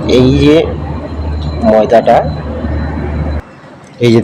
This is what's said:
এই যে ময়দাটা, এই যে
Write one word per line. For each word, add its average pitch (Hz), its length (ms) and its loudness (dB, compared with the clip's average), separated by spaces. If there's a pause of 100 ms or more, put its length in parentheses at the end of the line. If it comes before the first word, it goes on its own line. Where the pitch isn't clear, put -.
(180)
এই 127 100 6 (160)
যে 151 120 6 (1120)
ময়দাটা, 110 460 4 (1900)
এই 120 100 4
যে 117 100 4